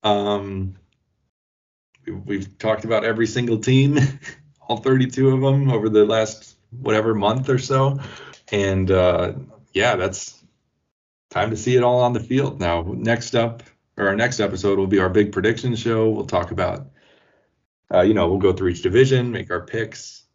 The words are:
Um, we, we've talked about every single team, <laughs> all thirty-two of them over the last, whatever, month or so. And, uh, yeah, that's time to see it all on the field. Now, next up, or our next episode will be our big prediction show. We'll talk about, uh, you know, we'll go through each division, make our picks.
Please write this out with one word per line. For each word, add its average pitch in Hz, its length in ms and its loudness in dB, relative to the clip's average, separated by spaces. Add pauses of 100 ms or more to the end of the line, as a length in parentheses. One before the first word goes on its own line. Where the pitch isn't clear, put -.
Um, 101 720 -2 (1300)
we, - 60 -12
we've 95 460 -10
talked 110 260 -2
about 110 200 0
every 113 220 0
single 117 320 -2
team, 135 400 4 (340)
<laughs> - 300 -20
all 113 160 -6
thirty-two 131 520 2
of 131 120 2
them 135 280 2
over 110 200 0
the 107 160 6
last, 110 500 -2 (140)
whatever, 110 440 0
month 110 360 0
or 123 80 2
so. 135 400 0 (520)
And, 95 400 0
uh, 90 440 2 (380)
yeah, 104 240 0
that's - 460 -8 (880)
time 107 200 -2
to 110 60 -4
see 123 200 0
it 120 60 4
all 123 180 4
on 123 120 2
the 110 80 -2
field. 131 400 -2
Now, 85 220 -2
next 101 520 -4
up, 117 280 -2 (340)
or 101 120 0
our 98 80 0
next 120 240 -2
episode 98 380 0
will 98 80 0
be 95 140 2
our 92 100 2
big 101 220 2
prediction 110 440 -2
show. 110 340 0
We'll 104 160 -4
talk 90 240 -2
about, 92 360 -6 (1040)
uh, 90 100 4
you 104 120 4
know, 92 140 2
we'll 95 100 0
go 95 140 2
through 92 160 -2
each 85 140 -6
division, 123 500 2
make 98 180 -8
our 90 140 -6
picks. - 580 -10 (120)